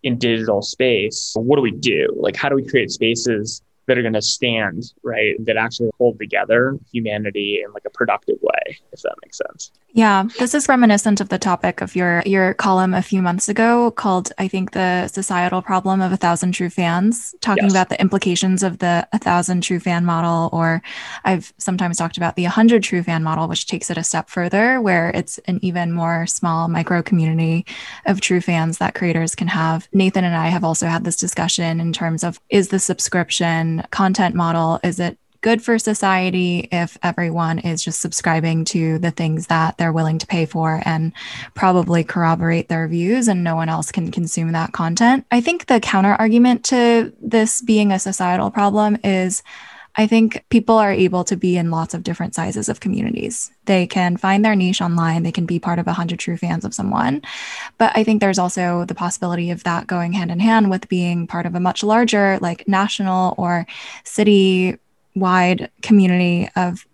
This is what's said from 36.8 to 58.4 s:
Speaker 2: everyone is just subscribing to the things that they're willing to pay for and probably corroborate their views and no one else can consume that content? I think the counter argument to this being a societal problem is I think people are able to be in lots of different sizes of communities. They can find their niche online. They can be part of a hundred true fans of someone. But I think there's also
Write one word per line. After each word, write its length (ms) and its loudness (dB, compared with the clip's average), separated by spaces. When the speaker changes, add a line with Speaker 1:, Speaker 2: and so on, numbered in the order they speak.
Speaker 2:
everyone 560 -2
is 240 -4
just 180 -6
subscribing 640 0
to 320 0
the 140 0
things 360 -4
that 300 0
they're 160 0
willing 240 0
to 80 -6
pay 220 0
for 360 -2
and 300 -2
probably 500 2
corroborate 680 0
their 180 -2
views 400 0
and 160 2
no 120 0
one 140 -2
else 220 -4
can 180 -2
consume 420 -2
that 220 -2
content? 560 2
I 100 2
think 280 -2
the 120 4
counter 340 2
argument 520 4
to 560 2
this 400 0
being 300 4
a 80 0
societal 500 -2
problem 540 2
is 400 0
I 100 4
think 440 2
people 260 4
are 160 4
able 320 2
to 120 -2
be 200 0
in 160 0
lots 220 -4
of 100 -8
different 320 -6
sizes 320 -4
of 120 -6
communities. 720 -4
They 220 2
can 300 0
find 260 2
their 120 4
niche 260 2
online. 420 0
They 80 -2
can 140 -2
be 140 -2
part 200 -2
of 80 -4
a 60 -2
hundred 260 -4
true 180 -6
fans 280 -4
of 80 -8
someone. 480 -2
But 180 4
I 80 2
think 180 2
there's 180 2
also 460 0